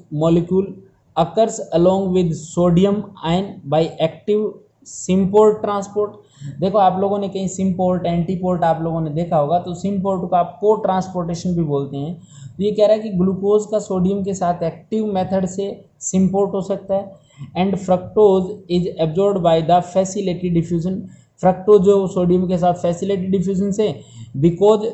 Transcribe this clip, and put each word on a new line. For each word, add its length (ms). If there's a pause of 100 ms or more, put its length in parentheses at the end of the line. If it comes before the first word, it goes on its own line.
(240)
molecule 420 (540)
occurs 400 (160)
along 320
with 300
sodium 580 (320)
ion 160 (260)
by 140 (200)
active 480 (360)
Symporte 640 (120)
transport। 440 (500)
देखो 180
आप 240
लोगों 180
ने 100
कहीं 180
Symporte, 580
Antiport 580
आप 180
लोगों 200
ने 80
देखा 280
होगा, 220
तो 120
Symporte 580
को 60
आप 280
co-transportation 840
भी 160
बोलते 340
हैं। 240 (360)
तो 60
ये 80
कह 140
रहा 80
है 60
कि 100
ग्लूकोज 640
का 80
सोडियम 440
के 100
साथ 300
एक्टिव 420
मेथड 400
से 400 (160)
Symporte 520
हो 80
सकता 340
है। 160 (480)
And 200
fructose 640 (280)
is 140 (220)
absorbed 360
by 260
the 120 (160)
facility 600
diffusion। 420 (420)
Fructose 400
जो 260
सोडियम 400
के 100
साथ 160
facility 640
diffusion 360
से, 300 (360)
because 440 (120)